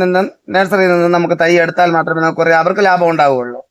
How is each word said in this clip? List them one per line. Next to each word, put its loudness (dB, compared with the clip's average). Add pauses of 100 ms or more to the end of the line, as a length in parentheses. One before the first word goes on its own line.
നിന്ന് 0 (320)
നഴ്സറിയിൽ 0
നിന്ന് 0
നമുക്ക് 0
തൈ 2 (140)
എടുത്താൽ 0
മാത്രമേ -2
നമുക്ക് -2
കൊറിയർ, 2
അവർക്ക് -2
ലാഭം 2
ഉണ്ടാവുകയുള്ളൂ. -2 (120)